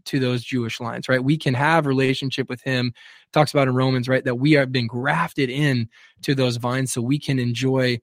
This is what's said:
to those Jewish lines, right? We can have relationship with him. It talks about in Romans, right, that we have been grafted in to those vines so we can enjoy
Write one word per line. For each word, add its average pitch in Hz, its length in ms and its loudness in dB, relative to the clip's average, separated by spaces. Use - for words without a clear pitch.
to 139 160 -2
those 123 240 -2
Jewish 120 360 -4
lines, 120 280 -8
right? 127 140 2
We 143 140 4
can 139 180 0
have 151 320 2
relationship 131 600 0
with 123 140 -10
him. 127 240 -2
It - 460 -14
talks 151 200 2
about 139 140 2
in 127 80 2
Romans, 131 340 2
right, 127 160 2
that 123 120 -2
we 139 160 4
have 135 180 4
been 127 160 -2
grafted 139 640 -2
in 127 380 0
to 143 140 0
those 127 200 2
vines 123 360 -2
so 123 100 -4
we 135 160 0
can 135 220 -2
enjoy 123 640 0